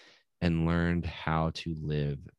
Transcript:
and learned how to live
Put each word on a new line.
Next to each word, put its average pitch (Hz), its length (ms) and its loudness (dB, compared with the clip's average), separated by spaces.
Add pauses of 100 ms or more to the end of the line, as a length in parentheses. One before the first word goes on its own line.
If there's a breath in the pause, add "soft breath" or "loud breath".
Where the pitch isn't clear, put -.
(400 loud breath)
and 82 240 4
learned 85 400 2
how 80 500 0
to 85 240 -6
live 73 400 -2 (200)